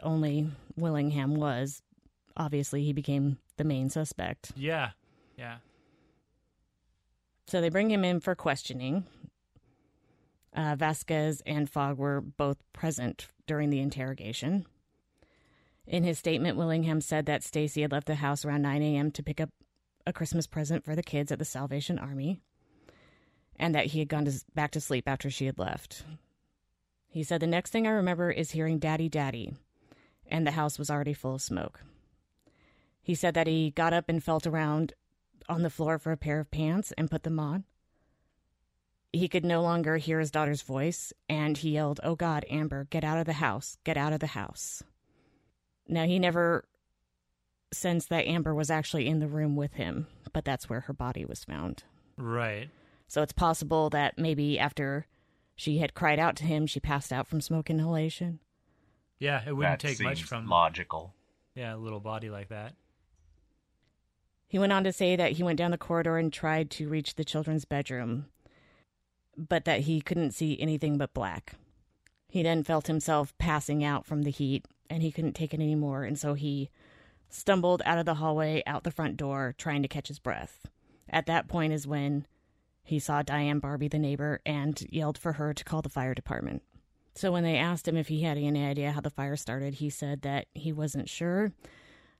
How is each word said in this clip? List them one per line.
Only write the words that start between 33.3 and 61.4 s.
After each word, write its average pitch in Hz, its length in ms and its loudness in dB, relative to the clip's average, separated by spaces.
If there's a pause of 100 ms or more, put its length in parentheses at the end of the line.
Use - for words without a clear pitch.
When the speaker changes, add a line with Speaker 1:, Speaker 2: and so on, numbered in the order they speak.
Speaker 1:
that 165 140 4
he 160 240 4
got 165 220 2
up 170 160 2
and 165 140 2
felt 160 220 2
around 156 480 2 (540)
on 170 160 0
the 160 80 2
floor 160 260 0
for 160 140 -2
a 160 60 0
pair 151 220 -2
of 151 120 -6
pants 160 480 0
and 156 100 0
put 160 140 -2
them 160 160 0
on. 156 240 -2 (1500)
He 175 160 2
could 170 160 2
no 170 200 4
longer 170 340 2
hear 160 220 0
his 156 100 0
daughter's 147 320 0
voice, 139 520 -4 (140)
and 151 300 2
he 156 140 0
yelled, 147 320 2
"Oh 165 120 0
God, 160 320 0
Amber, 147 440 -2
get 160 120 0
out 156 140 2
of 165 80 0
the 156 80 0
house, 139 500 -2
get 160 140 0
out 147 160 2
of 151 60 0
the 151 80 -2
house." - 560 -8 (1080)
Now, 165 140 2
he 180 140 4
never 170 460 4 (1080)
sensed 170 360 0
that 165 180 2
Amber 160 260 0
was 151 160 0
actually 156 380 0
in 160 100 2
the 147 100 2
room 147 280 0
with 143 180 -2
him, 113 320 -4 (280)
but 156 120 -2
that's 135 240 -2
where 120 120 -4
her - 120 -8
body 123 320 -4
was - 180 -10
found. - 400 -6 (320)
Speaker 2:
Right. 117 540 -4 (380)
Speaker 1:
So 151 160 0
it's 147 100 -2
possible 160 560 2
that 143 260 2
maybe 147 440 2
after 143 480 -2 (480)
she 151 240 0
had 147 160 0
cried 151 240 2
out 160 160 4
to - 80 -6
him, 156 240 2
she 143 120 -4
passed 139 320 -2
out 127 140 -2
from 156 160 -2
smoke 160 300 -2
inhalation. 160 680 0 (800)
Speaker 2:
Yeah, 139 260 0
it 147 100 -6
wouldn't - 280 2
Speaker 3:
That 151 60 -4
Speaker 2:
take 127 120 -2
much 117 180 0
Speaker 3:
seems 80 120 -8
Speaker 2:
from 113 180 -6
Speaker 3:
logical. 85 680 2 (400)